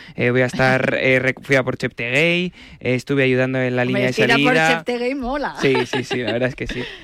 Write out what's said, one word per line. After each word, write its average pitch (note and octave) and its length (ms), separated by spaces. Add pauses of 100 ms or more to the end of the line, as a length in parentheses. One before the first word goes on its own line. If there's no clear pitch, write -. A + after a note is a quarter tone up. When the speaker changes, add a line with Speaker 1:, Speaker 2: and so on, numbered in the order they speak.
(140)
Speaker 1:
eh, B2 160
voy B2+ 120
a B2 40
estar, C3 480
Speaker 2:
<laughs> - 60
Speaker 1:
eh, C3 200
rec-", B2+ 220
fui C#3 140
a C3 80
por B2+ 120
Cheptegei, D#3+ 760 (280)
eh, B2 140
estuve C#3 300
ayudando C3 360
en B2 160
la B2 60
Speaker 2:
Hombre, B2 120
Speaker 1:
línea B2 100
de B2+ 60
Speaker 2:
es B2 60
que - 80
ir A#2+ 80
a - 40
por C#3+ 80
Speaker 1:
salida. D#3+ 320
Speaker 2:
Cheptegei A#3+ 380
mola. B3+ 460
Speaker 1:
Sí, C3+ 140 (120)
sí, B2+ 180
sí, B2+ 180
la A2 100
verdad B2 160
es B2 60
que - 120
sí. B2 160 (220)